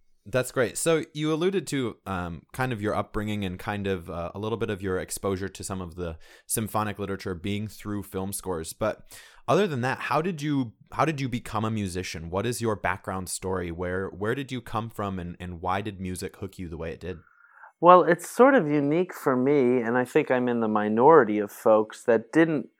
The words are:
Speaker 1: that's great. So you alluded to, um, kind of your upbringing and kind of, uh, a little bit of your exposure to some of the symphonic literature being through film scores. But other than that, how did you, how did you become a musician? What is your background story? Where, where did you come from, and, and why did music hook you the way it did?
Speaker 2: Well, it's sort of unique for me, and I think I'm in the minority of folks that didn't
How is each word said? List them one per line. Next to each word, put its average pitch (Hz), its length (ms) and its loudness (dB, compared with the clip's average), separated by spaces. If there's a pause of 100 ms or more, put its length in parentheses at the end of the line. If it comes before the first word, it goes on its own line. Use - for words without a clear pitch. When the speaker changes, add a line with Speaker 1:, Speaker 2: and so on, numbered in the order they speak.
(260)
Speaker 1:
that's 123 280 -4
great. 117 240 -2
So 165 260 0 (100)
you 151 200 -2
alluded 180 340 -2
to, 127 380 -4
um, 87 380 -6 (100)
kind 131 180 -2
of 107 100 -6
your 104 140 0
upbringing 104 480 -4
and 92 160 -6
kind 101 280 -4
of, 90 220 -4
uh, 85 260 -6
a 95 40 -10
little 110 180 -4
bit 104 120 -4
of 98 120 -6
your 92 180 -2
exposure 95 500 -4
to - 160 -14
some 95 160 -6
of 85 140 -12
the 82 220 -8 (300)
symphonic 107 520 -2
literature 98 360 -6
being 101 320 -4
through 104 360 -8
film 95 280 -6
scores. 87 400 -6
But - 300 -4 (480)
other 180 180 4
than 139 140 -4
that, 131 180 -2
how 143 220 0
did 165 200 -4
you, 139 320 -2 (200)
how 127 100 0
did 147 160 -2
you 135 80 -4
become 110 380 -4
a 110 60 0
musician? 90 580 -6
What 95 160 -2
is 120 160 -4
your 110 160 0
background 95 500 -4
story? 92 440 -4
Where, 90 380 -4
where 104 260 -4
did 135 160 -8
you 127 100 -6
come 113 280 -6
from, 101 300 -6
and, 87 220 -10
and 90 180 -10
why 90 220 -2
did 101 180 -8
music 92 380 -8
hook 98 200 -12
you 90 120 -8
the 82 80 -10
way 80 140 -6
it - 100 -12
did? 85 160 -8 (640)
Speaker 2:
Well, 175 220 12
it's 165 260 2
sort 269 260 8
of 170 140 4
unique 147 440 2
for 135 220 0
me, 127 460 4
and 117 160 0
I 127 80 2
think 143 260 2
I'm 123 160 2
in 120 140 0
the 110 80 0
minority 107 680 6
of 101 120 -2
folks 110 520 2
that 113 280 2
didn't 160 380 4 (100)